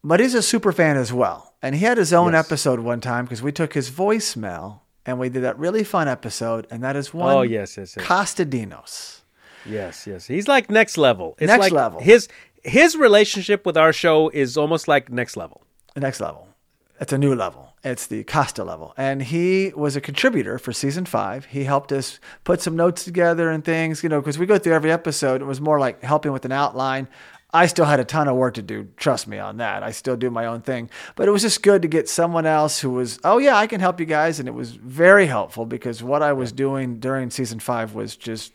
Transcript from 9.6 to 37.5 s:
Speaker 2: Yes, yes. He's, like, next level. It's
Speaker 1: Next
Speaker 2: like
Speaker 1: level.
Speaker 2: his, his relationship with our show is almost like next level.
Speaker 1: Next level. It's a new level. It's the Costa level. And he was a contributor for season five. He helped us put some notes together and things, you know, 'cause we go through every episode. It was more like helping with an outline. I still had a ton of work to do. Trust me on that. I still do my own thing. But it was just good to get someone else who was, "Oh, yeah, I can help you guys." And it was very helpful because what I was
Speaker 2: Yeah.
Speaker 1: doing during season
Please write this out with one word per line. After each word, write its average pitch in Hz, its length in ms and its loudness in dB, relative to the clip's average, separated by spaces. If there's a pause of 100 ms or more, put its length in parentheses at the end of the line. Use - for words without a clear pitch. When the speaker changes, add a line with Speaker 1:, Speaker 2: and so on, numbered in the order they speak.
Speaker 2:
Yes, 101 420 -10
yes. 95 200 -14
He's, 190 200 -4
like, 269 220 2
next 214 280 2
level. 101 420 2
It's 156 100 0
Speaker 1:
Next 226 100 8
Speaker 2:
like 190 140 4
Speaker 1:
level. 113 260 0
Speaker 2:
his, 226 300 8 (340)
his 320 320 4
relationship 208 720 4
with 170 100 0
our 160 160 6
show 156 380 4
is 135 260 -2
almost 151 320 0
like 143 240 2
next 123 240 -6
level. - 260 -14 (360)
Speaker 1:
Next 135 240 -4
level. 78 260 -10 (540)
It's 156 100 -6
a 139 60 0
new 139 180 4
level. 87 480 -8
It's 127 240 -8
the 107 160 -8
Costa 131 400 -4
level. 80 320 -12
And 135 280 -4
he 180 520 -2
was 147 220 -4
a 139 40 -6
contributor 139 560 -2
for 123 140 -10
season 147 340 -4
five. 110 420 -6
He 139 180 -6
helped 139 260 -2
us 135 300 -6 (240)
put - 160 0
some 165 160 -4
notes 170 260 0
together 170 460 2
and 160 120 -2
things, 160 420 -2
you 170 60 0
know, 147 120 0
'cause 143 160 -4
we 175 80 0
go 202 120 4
through 175 160 2
every 156 160 2
episode. 143 520 0
It 139 40 -8
was 139 140 -6
more 151 220 2
like 127 200 -2
helping 147 300 0
with 131 140 -6
an 131 80 -4
outline. 135 560 -2 (460)
I 175 120 6
still 170 180 2
had 147 140 4
a 127 40 2
ton 147 240 -2
of 127 80 2
work 127 200 0
to 113 80 -10
do. 104 240 -10 (100)
Trust - 300 -2
me 101 100 -12
on 101 200 -10
that. 101 260 -6
I 113 80 -8
still 127 240 -6
do 123 160 -4
my 117 160 -4
own 117 140 -8
thing. 120 280 -8 (260)
But - 120 0
it 208 40 4
was 208 120 2
just 214 180 -2
good 196 220 4
to 165 40 -2
get 156 220 0
someone 170 380 0
else 151 320 0
who 135 100 -4
was, 123 340 -4
"Oh, 190 140 4
yeah, 269 200 4
I 214 100 4
can 220 120 -6
help 180 200 0
you 160 80 -4
guys." 156 320 0
And 127 100 -8
it 120 60 -10
was 120 160 -10
very 165 560 6
helpful 113 400 -4
because 120 340 -8
what 139 220 0
I 147 100 2
was 127 160 -2
Speaker 2:
Yeah. 98 60 -12
Speaker 1:
doing 135 440 -4
during 127 300 -4
season 117 300 -6